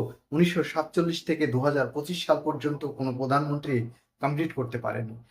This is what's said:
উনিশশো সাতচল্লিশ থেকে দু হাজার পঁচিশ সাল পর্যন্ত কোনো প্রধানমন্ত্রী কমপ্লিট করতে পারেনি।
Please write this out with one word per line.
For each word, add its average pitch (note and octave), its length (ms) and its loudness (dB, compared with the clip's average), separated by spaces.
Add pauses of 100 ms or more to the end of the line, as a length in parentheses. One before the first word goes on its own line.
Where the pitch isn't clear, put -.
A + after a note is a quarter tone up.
(320)
উনিশশো F3 320 4
সাতচল্লিশ E3+ 640 0
থেকে D3+ 220 2
দু B2+ 120 2
হাজার C#3 280 4
পঁচিশ D3 380 -6
সাল D3 180 4
পর্যন্ত D3 420 -2
কোনো C3 320 -2
প্রধানমন্ত্রী C#3 720 0 (320)
কমপ্লিট D3 320 0
করতে A#2+ 240 -4
পারেনি। A2+ 380 -6 (160)